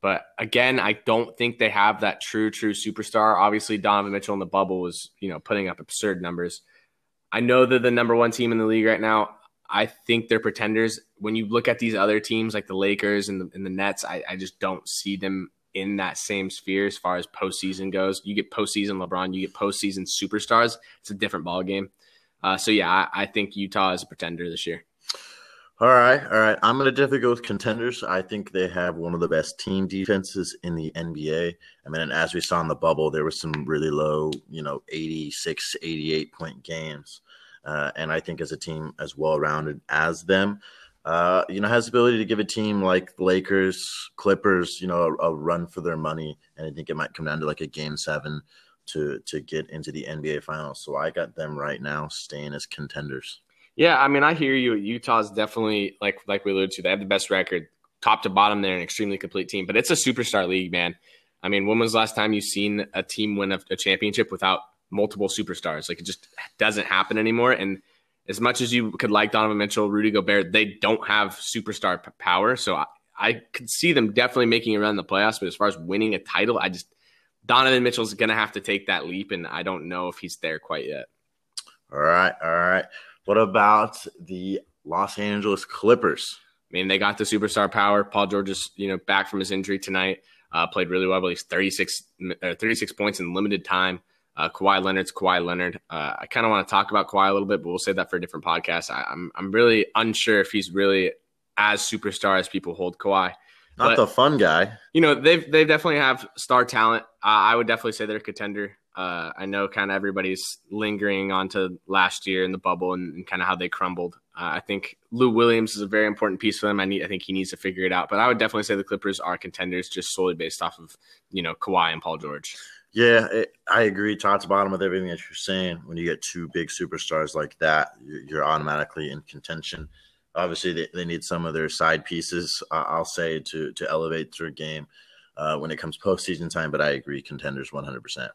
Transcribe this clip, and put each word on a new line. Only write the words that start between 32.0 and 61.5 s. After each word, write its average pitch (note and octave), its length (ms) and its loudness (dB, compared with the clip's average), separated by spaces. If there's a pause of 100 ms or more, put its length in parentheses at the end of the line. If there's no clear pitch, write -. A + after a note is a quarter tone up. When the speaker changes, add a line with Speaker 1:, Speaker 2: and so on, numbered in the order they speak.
Speaker 2:
and D2+ 100 -6
as D#2+ 220 -2
we F2 80 -2
saw F2 180 0
in D#2+ 80 -2
the D2+ 60 0
bubble, D#2 360 2
there D2+ 140 -2
were D#2+ 60 0
some D2+ 340 -6
really D2+ 240 -2
low, D2+ 420 0 (200)
you D#2 120 -12
know, C#2+ 280 -8
eighty-six, D#2+ 880 -8
eighty-eight D#2 540 -4
point - 300 -14
games. D#2 580 -12 (420)
Uh, D2 320 -4
and D#2 160 -4
I D#2+ 80 0
think E2 220 -8
as D2+ 100 -8
a D2+ 60 -10
team D#2 420 -10
as D2 160 -10
well-rounded D2+ 720 -2
as D#2+ 360 0
them, G2 360 2 (460)
uh, F2 420 2
you F#2+ 120 -4
know, G#2 80 0
has A#2 180 2
the A2+ 60 -12
ability A#2+ 260 4
to A2 80 -2
give G#2+ 140 0
a G#2+ 40 2
team G#2 380 -2
like F#2 340 2
the F#2 80 -2
Lakers, F#2+ 920 0
Clippers, F#2 680 2
you F#2 40 -6
know, E2+ 320 2
a, E2+ 100 2
a E2 60 -2
run E2+ 320 -2
for F2+ 140 -12
their E2 160 -4
money. D#2 420 -6 (200)
And D#2 80 -10
I D#2 60 -10
think D#2 180 -12
it D#2 60 -4
might D2+ 180 -8
come D#2+ 100 -10
down D2+ 160 -4
to, D2+ 60 -4
like, D2+ 160 -4
a D#2 40 -8
game D2+ 300 -10
seven D2+ 460 -6 (460)
to, D2 320 -6
to - 200 -10
get D2+ 300 -8
into D#2 220 -12
the D2+ 140 -10
N D#2 140 -10
B D2+ 160 -4
A C#2+ 60 -8
Finals. D2+ 420 -10
So C#2+ 120 -8
I D2+ 120 -2
got - 280 -6
them D2+ 220 -8
right D2 220 -6
now D2 280 -6
staying D2 440 -12
as D2 140 -10
contenders. C#2+ 760 -10 (360)
Speaker 1:
Yeah, D#3+ 220 6
I C#3 100 6
mean, C#3+ 160 4
I D#3 100 6
hear C#3+ 200 2
you. B2 200 2
Utah's A2 560 0
definitely, G#2+ 720 -2
like, G2+ 240 0
like G2+ 180 -2
we G2+ 60 0
alluded F#2+ 220 2
to, F#2 100 -12
they F2+ 80 2
have G2+ 80 2
the G2+ 80 -6
best G2 240 0
record. F#2 380 0 (340)
Top A2 220 4
to A2 40 0
bottom, G2+ 320 4
they're F#2+ 160 0
an F2 60 -4
extremely G2 340 -4
complete F#2 320 -6
team. F#2+ 160 -6
But G2 120 -2
it's A#2+ 140 2
a - 40 6
superstar A#2 520 0
league, F#2 260 0
man. F2 240 -2 (460)
I F#2 60 -6
mean, G2 180 0